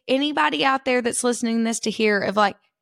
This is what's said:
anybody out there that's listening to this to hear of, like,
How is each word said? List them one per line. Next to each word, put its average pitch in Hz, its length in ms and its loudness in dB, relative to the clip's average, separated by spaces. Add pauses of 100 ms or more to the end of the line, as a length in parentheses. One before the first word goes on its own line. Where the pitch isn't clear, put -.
anybody 294 580 0
out 269 200 0
there 247 180 0
that's 233 220 -4
listening 233 340 -2
to 226 60 0
this 226 160 -2
to 220 100 -2
hear 208 300 0
of, 196 160 -4
like, 208 200 2 (260)